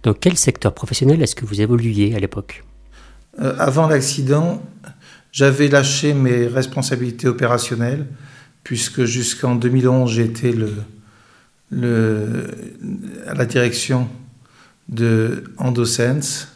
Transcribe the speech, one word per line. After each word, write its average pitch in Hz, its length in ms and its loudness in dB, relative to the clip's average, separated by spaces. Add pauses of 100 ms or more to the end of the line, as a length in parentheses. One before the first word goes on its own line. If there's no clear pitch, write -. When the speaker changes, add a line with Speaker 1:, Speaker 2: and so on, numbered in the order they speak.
Speaker 1:
Dans 107 100 2
quel 175 240 0
secteur - 360 0
professionnel 147 480 2
est-ce - 120 0
que - 120 -8
vous 104 160 -4
évoluiez 113 520 2
à 104 60 -2
l'époque ? - 460 -8 (760)
Speaker 2:
Euh, 131 180 -2
avant 156 300 2
l'accident, 147 720 0 (720)
j'avais 139 380 4
lâché 143 440 2
mes 123 320 4
responsabilités 127 840 -2
opérationnelles, 120 760 -2 (600)
puisque 123 400 -2
jusqu'en 123 500 -2
deux 120 140 0
mille 127 180 4
onze, 127 240 4
j'étais 117 400 0
le, 110 220 -2 (1000)
le, 113 760 0 (760)
à - 80 -8
la 120 120 -2
direction 123 640 0 (800)
de 113 560 0 (120)
Endosense, 123 1000 -2